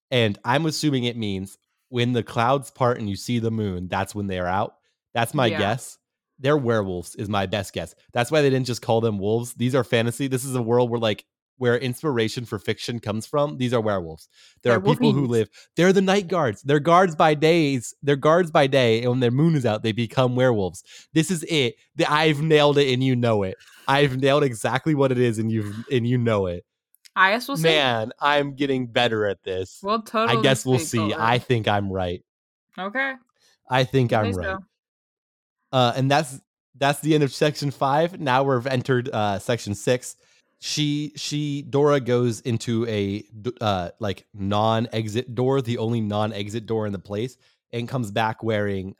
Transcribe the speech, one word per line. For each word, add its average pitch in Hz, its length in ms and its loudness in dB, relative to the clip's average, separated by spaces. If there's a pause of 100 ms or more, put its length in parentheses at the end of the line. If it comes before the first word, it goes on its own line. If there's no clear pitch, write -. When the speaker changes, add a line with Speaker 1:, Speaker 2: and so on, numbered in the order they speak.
(120)
Speaker 1:
And 113 320 2
I'm 143 220 0
assuming 143 380 -2
it 120 120 -4
means 98 400 -6 (320)
when 123 260 0
the 113 100 0
clouds 127 480 0
part 123 260 0
and 110 100 -6
you 98 60 -4
see 120 240 -4
the 113 140 -2
moon, 98 340 -4
that's 95 260 -4
when 101 140 -6
they 95 140 -4
are 90 80 -4
out. 98 260 -2 (400)
That's 117 200 -2
my 135 120 2
Speaker 2:
Yeah. 107 120 0
Speaker 1:
guess. 107 400 -4 (420)
They're 139 160 2
werewolves 107 580 -2
is 104 140 -6
my 101 180 0
best 98 260 -4
guess. 85 220 -8 (180)
That's 120 160 0
why 151 140 2
they 139 80 4
didn't 127 160 0
just 120 160 -6
call 113 180 2
them 110 200 0
wolves. 113 340 -2
These 127 220 0
are 127 80 2
fantasy. 117 420 0
This 131 180 -4
is 131 120 -6
a 123 60 -2
world 120 280 2
where, 117 80 -2
like, 110 260 -2 (340)
where 123 200 2
inspiration 123 680 -2
for 110 140 -6
fiction 117 400 -6
comes 110 260 -6
from. 147 340 -2
These 123 140 -2
are 123 80 2
werewolves. 92 480 -4 (360)
There 123 80 4
Speaker 2:
They're 156 60 4
Speaker 1:
are 196 160 4
people 240 180 2
who 139 160 0
Speaker 2:
wolfies. - 20 -4
Speaker 1:
live. 113 200 0 (260)
They're 180 160 6
the 196 100 4
night 190 240 2
guards. 160 360 -2
They're 143 180 2
guards 170 340 4
by 160 200 4
days. 151 680 2
They're 143 140 2
guards 156 340 4
by 156 160 4
day. 123 360 4
And 123 80 0
when 127 100 0
their 120 100 2
moon 156 240 4
is 135 100 0
out, 107 200 0
they 110 80 0
become 123 420 0
werewolves. 113 480 0 (300)
This 156 180 2
is 165 180 -4
it. 139 280 0 (180)
The, 147 160 0
I've 151 320 2
nailed 147 360 4
it 139 140 4
and 127 120 0
you 131 100 2
know 113 300 2
it. 92 120 -6 (300)
I've 139 320 2
nailed 139 240 4
exactly 131 540 0
what 135 160 2
it 123 60 2
is 120 200 2
and 110 140 0
you've, 104 200 -2 (200)
and 120 120 0
you 123 140 2
know 113 280 2
it. 87 180 -6 (520)
Speaker 2:
I 190 160 4
guess 240 160 -2
we'll 269 80 -4
see. 160 80 0
Speaker 1:
Man, 127 560 2
I'm 143 340 0
getting 131 320 0
better 113 400 0
at 98 160 -4
this. 95 400 -6
Speaker 2:
We'll 214 180 -2
totally 220 380 0
Speaker 1:
I 120 40 0
guess 131 220 0
we'll 127 140 2
Speaker 2:
see, 110 80 -4
Speaker 1:
see. 120 120 -4
Speaker 2:
Colton. 104 220 -2
Speaker 1:
I 117 200 2
think 117 260 -2
I'm 101 260 0
right. 92 320 -6 (540)
Speaker 2:
Okay. 254 360 -6 (540)
Speaker 1:
I 131 140 2
think 127 300 0
Speaker 2:
I 113 80 2
Speaker 1:
I'm 107 60 0
Speaker 2:
think 98 120 -4
Speaker 1:
right. 87 80 -6
Speaker 2:
so. 190 120 -6 (1120)
Speaker 1:
Uh, 123 240 4
and 135 140 0
that's, 139 300 0 (360)
that's 139 240 0
the 156 160 2
end 147 80 2
of 131 80 0
section 147 400 -2
five. 156 480 0
Now 135 240 2
we've 131 220 0
entered, 127 420 0
uh, 104 320 -2
section 113 340 -4
six. - 400 -2 (460)
She, 147 560 -4
she, 147 460 -6
Dora 143 380 2
goes 123 420 0
into 117 440 -2
a 104 360 -2
d-, 110 380 -10
uh, 95 380 -2
like, 101 340 -8
non-exit 110 1000 -2
door, 131 280 0
the 117 160 -6
only 113 220 -2
non-exit 104 640 -4
door 110 200 -4
in 101 60 -6
the 98 80 -8
place, 107 360 -8 (360)
and 120 160 -8
comes 120 240 -6
back 110 300 -2
wearing, 101 580 -4